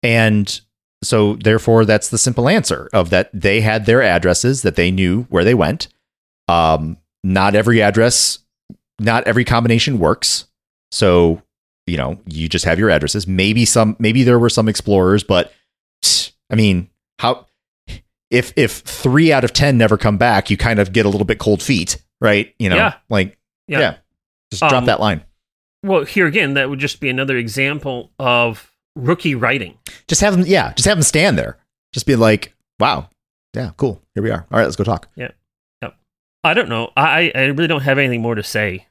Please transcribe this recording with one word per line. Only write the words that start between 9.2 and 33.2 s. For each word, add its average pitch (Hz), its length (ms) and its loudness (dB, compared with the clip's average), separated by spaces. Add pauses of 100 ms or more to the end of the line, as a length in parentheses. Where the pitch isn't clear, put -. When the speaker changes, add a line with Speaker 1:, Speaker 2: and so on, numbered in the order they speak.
Speaker 1:
every 117 180 0
combination 117 540 0
works. - 460 -2 (460)
So, 87 500 2 (460)
you 85 100 -4
know, 67 280 -6
you 80 220 -8
just 82 180 -2
have 82 140 0
your 107 100 2
addresses. 82 380 0
Maybe 101 380 0
some, 110 320 2
maybe 117 260 2
there 120 160 4
were 117 100 4
some 110 200 0
explorers, 98 540 2
but, 90 280 0 (1000)
I 107 40 -2
mean, 98 340 2 (300)
how, - 280 -4 (840)
if, 123 260 0
if 123 240 0
three 156 520 0
out 135 120 2
of 120 100 -2
ten 139 240 2
never 110 200 4
come 104 200 0
back, 107 320 2
you 101 80 0
kind 113 220 0
of 95 140 0
get 110 120 2
a 101 40 2
little 101 160 0
bit 107 140 -4
cold 104 240 0
feet, 95 340 -4 (240)
right? 104 380 0
You 107 100 -2
know, 90 60 2
Speaker 2:
Yeah. 185 180 0 (160)
Speaker 1:
like, 98 280 -2 (300)
Speaker 2:
Yeah. 143 120 -4
Speaker 1:
yeah, 95 160 0 (560)
just - 100 -6
drop 147 120 2
Speaker 2:
Um, 123 120 0
Speaker 1:
that 117 140 0
line. 95 240 -2 (580)
Speaker 2:
Well, 185 220 0
here 180 240 -2
again, 147 280 -2
that 135 140 -2
would 139 100 -8
just 139 200 -8
be 139 100 -6
another 131 280 -4
example 131 840 -6
of 120 500 -2 (260)
rookie 147 400 -2
writing. 117 420 -4 (300)
Speaker 1:
Just - 140 0
have 202 160 2
them, 180 80 2
yeah, 175 280 0
just - 140 -2
have 202 100 2
them 156 60 0
stand 156 340 0
there. 57 200 -6 (360)
Just - 120 -8
be 139 100 2
like, 110 380 2 (260)
"Wow, 107 300 -2 (440)